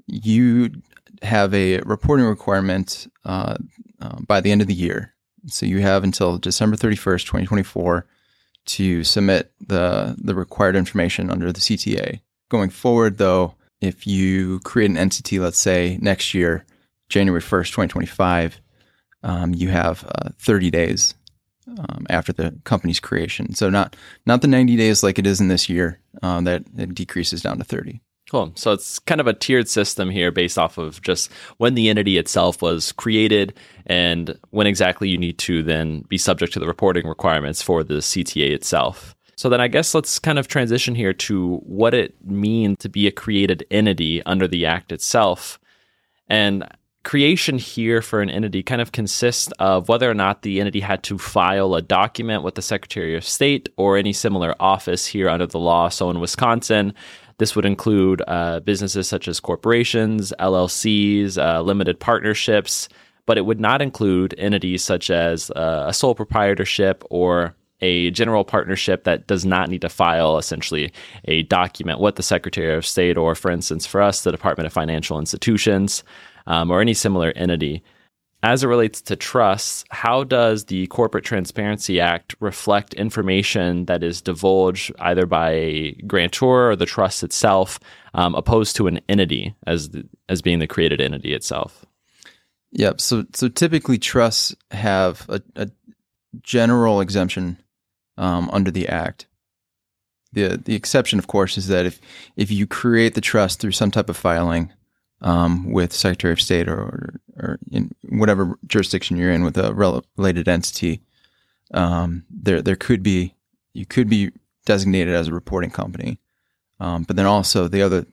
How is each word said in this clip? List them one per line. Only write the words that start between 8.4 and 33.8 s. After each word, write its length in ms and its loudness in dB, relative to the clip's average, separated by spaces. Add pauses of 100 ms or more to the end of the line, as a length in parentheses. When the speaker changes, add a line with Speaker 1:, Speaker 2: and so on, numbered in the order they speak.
Speaker 1:
to 380 0
submit 560 2
the, 580 -2
the 160 -2
required 400 0
information 560 0
under 220 -2
the 80 -10
C 160 0
T 220 -4
A. 240 -6 (260)
Going 220 0
forward, 480 2
though, 360 2 (280)
if 240 -4
you 540 0
create 300 2
an 60 0
entity, 420 -2
let's 200 -2
say 420 2
next 320 0
year, 320 0 (460)
January 320 2
first, 320 -2
twenty 160 0
twenty-five, 680 0 (640)
um, 320 -2
you 140 0
have, 360 0
uh, 340 -6
thirty 320 2
days, 440 0 (640)
um, 300 -10
after 240 -2
the 320 -4
company's 360 -2
creation. 540 -4
So 140 0
not, 280 0 (280)
not 160 4
the 80 4
ninety 280 6
days 260 4
like 160 2
it 80 2
is 160 2
in 60 4
this 200 2
year, 320 -2 (220)
uh, 180 0
that 240 0 (140)
it 160 -6
decreases 480 -6
down 160 -4
to 60 -8
thirty. 360 -8 (300)
Speaker 2:
Cool. 240 -2
So 180 0
it's 260 -4
kind 220 0
of 60 -2
a 80 4
tiered 340 2
system 400 -2
here 240 0
based 260 0
off 200 0
of 240 -10
just 280 -2 (280)
when 160 2
the 160 4
entity 260 2
itself 460 0
was 280 -2
created 600 2 (340)